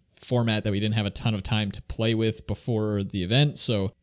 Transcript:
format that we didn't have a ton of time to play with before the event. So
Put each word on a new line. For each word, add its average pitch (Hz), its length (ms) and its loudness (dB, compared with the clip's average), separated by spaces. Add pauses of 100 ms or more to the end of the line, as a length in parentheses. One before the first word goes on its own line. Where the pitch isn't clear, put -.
(160)
format 113 480 0
that 107 60 0
we 101 100 0
didn't 104 140 0
have 107 100 0
a 101 60 -2
ton - 240 -2
of 98 80 -4
time 107 280 0
to - 120 -10
play 113 320 0
with 110 320 0
before 107 560 -2
the 98 200 -4
event. 131 360 2
So 104 340 2 (100)